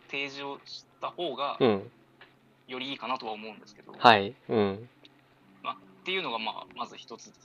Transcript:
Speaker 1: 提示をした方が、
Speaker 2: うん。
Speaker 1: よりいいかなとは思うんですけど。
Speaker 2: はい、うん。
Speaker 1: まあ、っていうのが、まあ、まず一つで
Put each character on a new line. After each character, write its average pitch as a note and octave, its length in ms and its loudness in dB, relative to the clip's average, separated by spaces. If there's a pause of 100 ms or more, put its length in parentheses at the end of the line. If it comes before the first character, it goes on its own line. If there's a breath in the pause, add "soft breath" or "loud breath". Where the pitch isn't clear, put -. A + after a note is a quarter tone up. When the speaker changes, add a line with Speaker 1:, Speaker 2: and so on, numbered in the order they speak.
Speaker 1:
提 C#3+ 220 -4
示 C#3 140 -10
を C#3 220 -8
し - 200 -16 (160)
た C3+ 80 -4
方 D3+ 260 -4
が、 C3+ 240 -2
Speaker 2:
う C3+ 80 6
ん。 G2+ 240 2 (760)
Speaker 1:
よ B2+ 120 -8
り C3 100 -6
い C#3 40 -6
い C3 40 -8
か C3 100 -8
な B2+ 100 -2
と A#2+ 100 -10
は A2 60 -4
思 G#2+ 160 -10
う G#2 40 -12
ん G2 60 -20
で - 80 -20
す - 80 -20
け - 80 -20
ど。 - 120 -18
Speaker 2:
は A2+ 220 10
い、 G2 160 -2 (160)
う B2 100 4
ん。 G2+ 300 0 (720)
Speaker 1:
ま C3 100 -4
あ、 - 20 -6
っ - 40 -18 (260)
て F3+ 80 -6
い F#3+ 60 0
う F#3 60 -2
の C3 80 -4
が、 A2+ 80 -2
ま A2 120 -2
あ、 - 140 -10 (100)
ま A#2+ 120 -6
ず - 100 -18
一 - 200 -14
つ - 140 -20
で - 140 -20